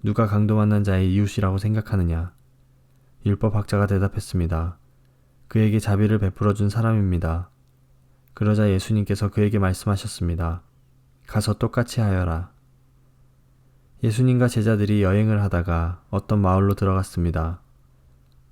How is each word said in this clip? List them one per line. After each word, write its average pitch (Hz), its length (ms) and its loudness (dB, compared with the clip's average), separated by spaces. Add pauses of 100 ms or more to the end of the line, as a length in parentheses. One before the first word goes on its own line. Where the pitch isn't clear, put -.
누가 107 240 0
강도 104 300 2
만난 104 280 2
자의 95 280 2
이웃이라고 101 460 0
생각하느냐?" 92 720 -2 (960)
율법학자가 104 600 0
대답했습니다. 90 920 -2 (680)
"그에게 110 320 2
자비를 104 380 2
베풀어 101 360 0
준 101 140 0
사람입니다." 92 840 0 (840)
그러자 107 360 2
예수님께서 101 600 0
그에게 104 280 0
말씀하셨습니다. 90 1040 -2 (640)
"가서 107 280 -2
똑같이 - 460 -2
하여라." 90 520 -2 (1500)
예수님과 123 420 2
제자들이 104 560 2
여행을 104 400 2
하다가 87 680 -2
어떤 104 300 0
마을로 98 340 4
들어갔습니다. 87 840 -2 (920)